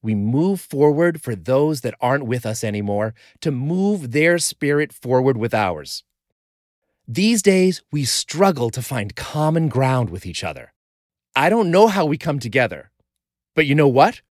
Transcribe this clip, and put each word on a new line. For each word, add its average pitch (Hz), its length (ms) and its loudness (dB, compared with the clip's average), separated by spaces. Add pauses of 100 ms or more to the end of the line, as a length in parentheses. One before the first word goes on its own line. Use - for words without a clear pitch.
We 110 140 -2
move 143 460 0
forward 151 600 2
for 117 140 -6
those 131 460 0
that - 180 -6
aren't 131 260 0
with 120 200 -6
us 110 180 -6
anymore, 104 500 -4 (280)
to 160 100 -2
move 160 600 -2
their 160 260 2
spirit 147 560 -2
forward 127 440 0
with 113 160 -2
ours. 90 500 -4 (1040)
These 202 340 0
days, 185 400 4 (100)
we 147 140 -2
struggle 147 640 0
to 123 120 -8
find 110 340 -8
common 156 520 -2
ground 131 420 0
with 87 160 -10
each 87 180 -10
other. 71 300 -12 (640)
I 143 140 2
don't 208 220 2
know 202 160 8
how 190 180 0
we 143 120 -2
come 139 220 -6
together, 117 520 -2 (640)
but 156 100 2
you 139 100 2
know 147 120 4
what? 135 440 4